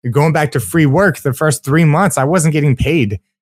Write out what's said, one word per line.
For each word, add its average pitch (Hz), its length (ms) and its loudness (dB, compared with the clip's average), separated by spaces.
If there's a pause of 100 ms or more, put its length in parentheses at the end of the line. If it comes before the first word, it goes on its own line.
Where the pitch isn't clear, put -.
going 147 240 0
back 151 200 -2
to 151 60 -2
free 160 260 0
work, 170 340 2
the 135 140 -4
first 156 300 -2
three 156 220 2
months, 160 320 0
I 139 60 0
wasn't 156 300 0
getting 147 220 0
paid 123 440 -2 (220)